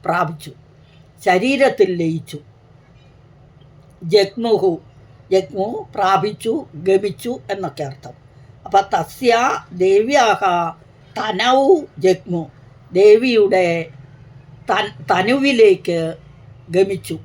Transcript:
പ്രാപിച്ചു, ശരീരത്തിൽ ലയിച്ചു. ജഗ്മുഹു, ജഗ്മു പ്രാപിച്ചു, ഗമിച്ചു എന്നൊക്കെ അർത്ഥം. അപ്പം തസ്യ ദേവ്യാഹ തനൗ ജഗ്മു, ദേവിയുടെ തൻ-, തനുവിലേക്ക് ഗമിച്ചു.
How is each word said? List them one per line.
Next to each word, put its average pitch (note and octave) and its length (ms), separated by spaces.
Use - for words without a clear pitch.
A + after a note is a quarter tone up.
പ്രാപിച്ചു, E3 480
ശരീരത്തിൽ A#3+ 760
ലയിച്ചു. E3 420
ജഗ്മുഹു, G3 680
ജഗ്മു F#3+ 340
പ്രാപിച്ചു, G#3 580
ഗമിച്ചു F#3+ 580
എന്നൊക്കെ F3+ 340
അർത്ഥം. C3 300
അപ്പം G3 200
തസ്യ A#3 380
ദേവ്യാഹ G#3 720
തനൗ A3 440
ജഗ്മു, F3 440
ദേവിയുടെ G#3 760
തൻ-, G#3 240
തനുവിലേക്ക് G#3+ 880
ഗമിച്ചു. F#3 540